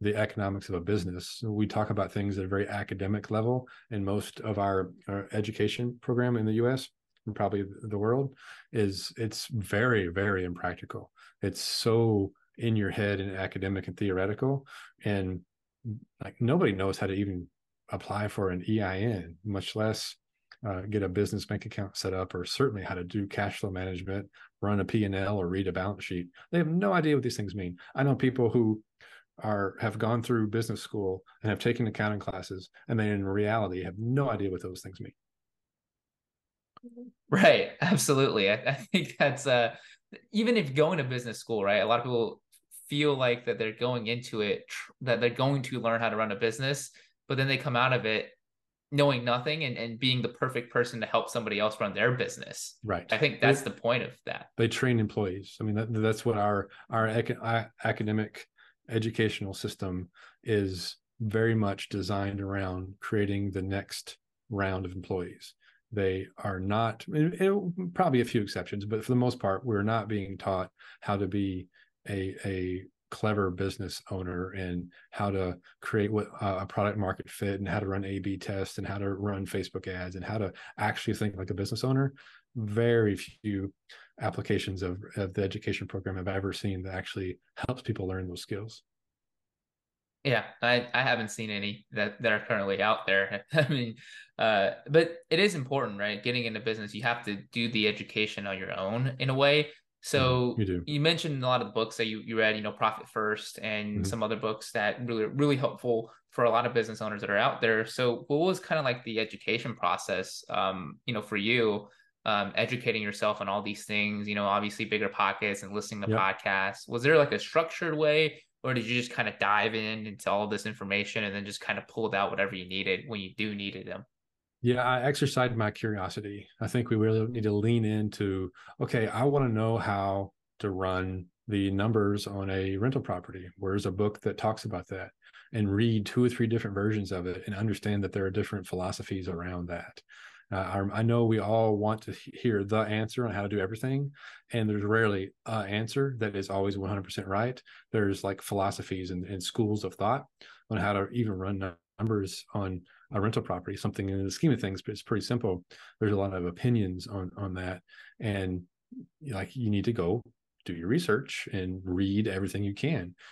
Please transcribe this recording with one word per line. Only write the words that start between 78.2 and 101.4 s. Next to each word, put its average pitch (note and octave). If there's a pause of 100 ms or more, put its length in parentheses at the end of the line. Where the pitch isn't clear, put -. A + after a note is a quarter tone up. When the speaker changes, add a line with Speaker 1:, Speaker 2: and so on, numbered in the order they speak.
Speaker 1:
B G2
tests F#2+
and G2
how G2
to G2
run G2
Facebook F#2+
ads F2+
and F#2
how G#2
to F#2+ (260)
actually A2
think G#2
like F#2+
a -
business G2
owner. C3+ (400)
Very A2+
few G2 (480)
applications G2
of, F#2 (140)
of F#2+
the G#2
education G2
program F#2+
I've F#2
ever F#2+
seen F#2
that F#2
actually F#2 (180)
helps -
people G2+
learn F#2
those F2
skills. G#2+ (1400)
Speaker 2:
Yeah, A#2 (160)
I, A#2+
I A#2+
haven't A#2
seen A2+
any G#2
that, G#2
that A2+
are G#2+
currently G2
out G#2+
there. G2
<laughs> -
I D3
mean, B2 (440)
uh, G#2+ (160)
but E3 (140)
it E3
is G3
important, B2+
right? G#2
Getting A#2+
into A2
business, G#2+
you G#2
have A#2+
to G#2 (160)
do A#2
the G#2+
education G#2
on G2
your F#2
own A#2+
in C3+
a C3
way. C#3+ (340)
So B2+
Speaker 1:
Mm-hmm. A2
You G2+
do. F2+
Speaker 2:
you D3
mentioned D3+